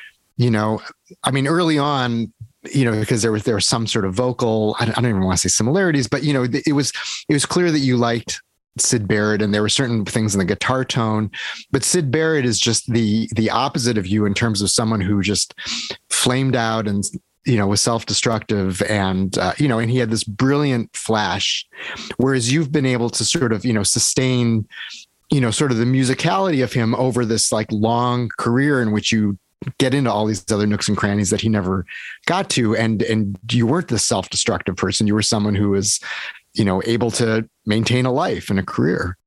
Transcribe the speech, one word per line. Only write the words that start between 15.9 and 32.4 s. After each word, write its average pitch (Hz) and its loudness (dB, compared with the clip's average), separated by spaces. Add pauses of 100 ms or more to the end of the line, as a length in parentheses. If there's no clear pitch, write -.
flamed 127 0
out 113 0
and, 101 -2 (400)
you 120 2
know, 101 2
was 101 2
self-destructive 107 -2
and, 95 0
uh, - 0
you 147 2
know, 113 2
and 113 0
he 127 2
had 113 0
this 113 -2
brilliant 131 0
flash, 101 -2 (500)
whereas 127 2
you've 147 0
been 143 2
able 120 0
to - -4
sort 127 0
of, 104 -2
you 123 2
know, 104 2
sustain, 120 0 (640)
you 143 4
know, 117 2
sort 139 0
of 117 2
the 113 2
musicality 131 2
of 113 -6
him 117 0
over 123 0
this, 110 0
like, 107 -2
long 117 0
career 131 2
in 110 0
which 107 0
you 104 2 (400)
get 131 2
into 131 2
all 107 0
these 104 -2
other 107 2
nooks 104 0
and 104 2
crannies 101 0
that 107 0
he 113 0
never 95 0 (420)
got 180 -2